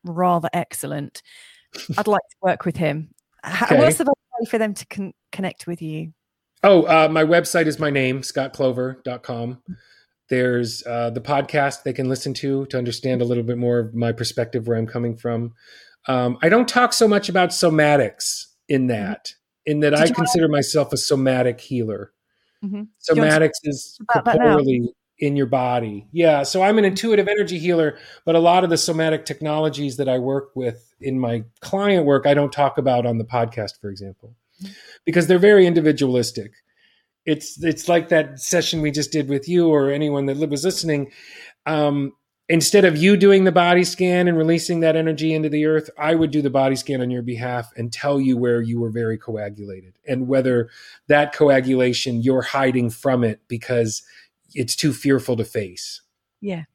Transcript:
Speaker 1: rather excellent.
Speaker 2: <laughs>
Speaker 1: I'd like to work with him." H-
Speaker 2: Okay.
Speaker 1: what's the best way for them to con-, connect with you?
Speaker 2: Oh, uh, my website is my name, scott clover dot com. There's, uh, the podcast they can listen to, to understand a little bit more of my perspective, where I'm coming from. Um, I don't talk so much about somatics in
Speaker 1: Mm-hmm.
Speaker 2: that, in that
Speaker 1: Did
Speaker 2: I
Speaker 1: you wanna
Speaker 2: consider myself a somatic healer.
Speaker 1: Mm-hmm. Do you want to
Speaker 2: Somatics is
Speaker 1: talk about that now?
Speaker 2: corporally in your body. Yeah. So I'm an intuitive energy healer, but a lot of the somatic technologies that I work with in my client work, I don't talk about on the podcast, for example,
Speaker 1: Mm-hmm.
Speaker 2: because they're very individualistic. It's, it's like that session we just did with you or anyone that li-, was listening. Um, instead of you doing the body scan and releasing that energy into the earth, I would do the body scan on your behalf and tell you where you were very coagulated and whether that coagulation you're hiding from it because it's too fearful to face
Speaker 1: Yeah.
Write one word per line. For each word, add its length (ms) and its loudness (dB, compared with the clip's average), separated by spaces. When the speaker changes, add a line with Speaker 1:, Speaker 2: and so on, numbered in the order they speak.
Speaker 1:
rather 480 0
excellent. 680 -8
Speaker 2:
<laughs> 260 -8
Speaker 1:
I'd 80 -2
like 240 0
to 120 -20
work 220 -2
with 120 -4
him." 360 -4
H- 200 -4
Speaker 2:
Okay. 140 2
Speaker 1:
what's 200 4
the 60 -2
best 120 0
way 100 -4
for 100 -2
them 160 -2
to 120 -16
con-, 280 -12
connect 340 -10
with 160 -10
you? 300 -10
Speaker 2:
Oh, 220 8
uh, 260 4
my 140 4
website 420 2
is 140 -2
my 100 0
name, 320 -2
scott 300 -6
clover 520 -4
dot 200 -10
com. 360 -8
There's, 580 -2
uh, 240 -4
the 100 -8
podcast 640 -2
they 100 -6
can 160 -4
listen 260 -6
to, 320 -4
to 120 -6
understand 420 -4
a 40 0
little 180 -2
bit 160 -4
more 220 0
of 160 -8
my 160 0
perspective, 560 -4
where 100 0
I'm 80 -2
coming 300 -6
from. 380 -6
Um, 340 -2
I 80 2
don't 200 4
talk 240 2
so 160 2
much 200 0
about 220 2
somatics 960 2
in 140 0
Speaker 1:
Mm-hmm. 60 0
Speaker 2:
that, 460 -6
in 140 0
that 100 4
Speaker 1:
Did 80 2
Speaker 2:
I 60 4
Speaker 1:
you 60 4
wanna 40 -2
Speaker 2:
consider 340 2
myself 440 0
a 40 -2
somatic 640 0
healer. 520 -6
Speaker 1:
Mm-hmm. 180 -8
Do 320 -4
you 80 4
want 100 4
to 80 4
Speaker 2:
Somatics 100 4
is 340 -8
Speaker 1:
talk 100 2
about 20 -14
that 40 2
now? 60 4
Speaker 2:
corporally 340 0
in 160 -2
your 120 0
body. 680 -2
Yeah. 320 2
So 180 -2
I'm 160 4
an 60 4
intuitive 420 0
energy 320 -2
healer, 380 0
but 100 2
a 20 6
lot 260 4
of 60 -2
the 60 2
somatic 480 -2
technologies 720 -4
that 140 -2
I 80 0
work 360 -4
with 460 -8
in 180 -4
my 240 -4
client 440 0
work, 220 4
I 80 6
don't 180 0
talk 260 0
about 280 0
on 120 -2
the 60 -4
podcast, 560 -6
for 100 -12
example, 460 -18
Speaker 1:
Mm-hmm. 100 -18
Speaker 2:
because 200 0
they're 120 4
very 280 8
individualistic. 880 0
It's, 400 -6
it's 240 -2
like 220 2
that 300 0
session 420 -2
we 80 -2
just 200 -4
did 200 -4
with 180 -4
you 200 2
or 220 2
anyone 360 -2
that 100 -2
li-, 100 -2
was 180 -6
listening. 480 -4
Um, 480 0
instead 360 4
of 120 4
you 200 6
doing 280 6
the 80 4
body 320 4
scan 420 0
and 100 2
releasing 440 0
that 160 2
energy 380 -2
into 140 -2
the 180 0
earth, 220 0
I 160 0
would 160 2
do 120 -2
the 80 0
body 260 2
scan 240 -6
on 100 -4
your 120 -6
behalf 540 -8
and 160 -8
tell 280 -2
you 160 2
where 240 0
you 200 -4
were 100 -2
very 280 -4
coagulated 760 -12
and 200 -4
whether 400 2
that 260 4
coagulation 880 2
you're 200 2
hiding 480 0
from 340 -2
it 240 -4
because 540 -4
it's 220 -6
too 160 -2
fearful 440 0
to 80 -4
face 560 -10
Speaker 1:
Yeah. 240 -8